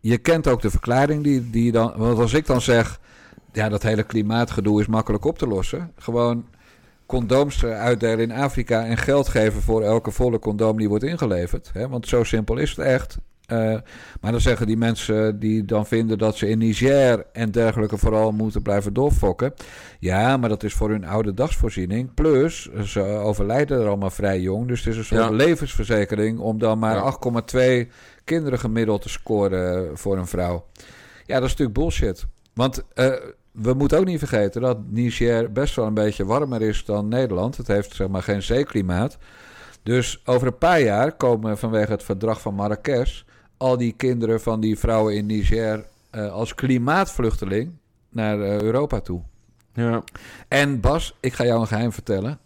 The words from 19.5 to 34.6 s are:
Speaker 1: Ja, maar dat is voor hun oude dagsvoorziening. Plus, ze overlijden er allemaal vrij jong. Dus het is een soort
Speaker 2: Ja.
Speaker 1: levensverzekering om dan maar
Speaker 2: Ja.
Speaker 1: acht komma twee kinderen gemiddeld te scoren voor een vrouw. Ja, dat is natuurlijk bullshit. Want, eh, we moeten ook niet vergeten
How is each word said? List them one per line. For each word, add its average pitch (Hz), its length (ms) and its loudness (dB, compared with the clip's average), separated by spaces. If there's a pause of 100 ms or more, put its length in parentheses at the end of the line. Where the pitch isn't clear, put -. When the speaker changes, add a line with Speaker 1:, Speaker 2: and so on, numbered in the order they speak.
Speaker 1:
Ja, 104 380 2
maar 123 120 0
dat 104 140 -2
is 104 120 -4
voor 107 160 2
hun 104 160 -2
oude 104 280 -2
dagsvoorziening. 110 800 -2
Plus, 156 560 2 (140)
ze 101 180 -2
overlijden 107 760 0
er 110 60 2
allemaal 101 240 0
vrij 98 300 -2
jong. 98 280 -2
Dus 123 160 -4
het 123 80 0
is 113 60 -4
een 110 60 -6
soort 113 160 0
Speaker 2:
Ja. 113 100 2
Speaker 1:
levensverzekering 110 1080 0
om 110 200 -4
dan 110 200 2
maar 110 160 0
Speaker 2:
Ja. 101 60 0
Speaker 1:
acht 127 180 -2
komma 117 240 -2
twee 127 460 2 (360)
kinderen 156 340 -2
gemiddeld 110 440 0
te - 60 -10
scoren 92 880 -2
voor 98 200 -2
een 90 80 -4
vrouw. 87 400 -4 (600)
Ja, - 80 -6
dat 127 100 2
is 127 60 0
natuurlijk 120 280 -2
bullshit. - 460 -2 (300)
Want, 131 300 -2 (100)
eh, 131 180 2 (400)
we 113 220 0
moeten 143 240 2
ook 190 60 4
niet 175 140 -2
vergeten 107 420 -2